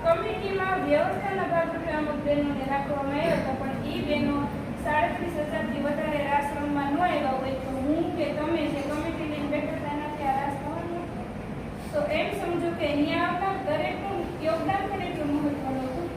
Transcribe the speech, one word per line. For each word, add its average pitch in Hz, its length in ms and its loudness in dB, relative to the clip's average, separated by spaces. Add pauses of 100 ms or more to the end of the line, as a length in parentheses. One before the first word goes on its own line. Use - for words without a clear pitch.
કમિટીમાં 381 840 2
વ્યવસ્થાના 359 640 2
ભાગરૂપે 330 460 0
અમુક 294 280 0
બહેનોને 285 460 2
રાખવામાં 277 480 0
આવ્યા 320 220 4
હતા, - 180 0
પણ - 180 -2 (140)
ઈ - 160 -2
બહેનો 294 280 2 (500)
સાડત્રીસ 302 520 2
હજારથી 302 480 -2
વધારે 294 440 0
રાસ 285 180 2 (100)
રમવા 285 320 0
ન 285 80 2
આવ્યા 294 440 2
હોય 262 220 -2
તો 262 80 -4 (140)
હું 320 180 2 (140)
કે 302 100 2 (100)
તમે 311 260 0 (100)
જે 285 160 -2
કમિટી 320 420 -2
લઈને 294 220 -2
બેઠા 294 260 0
હતા 285 160 -2
એનાથી - 340 -2
આ 269 100 4
રાસ 269 220 -2
થવાનો? 349 380 -4 (920)
તો 311 80 2 (200)
એમ - 100 0 (100)
સમજો 339 400 0
કે 339 120 0
અહીંયા 320 380 2
આવનાર 370 280 0 (100)
દરેકનું - 520 0 (280)
યોગદાન 330 440 2
પણ - 160 -2
એટલું 294 280 0
મહત્વનું 269 540 0
હતું 262 280 -4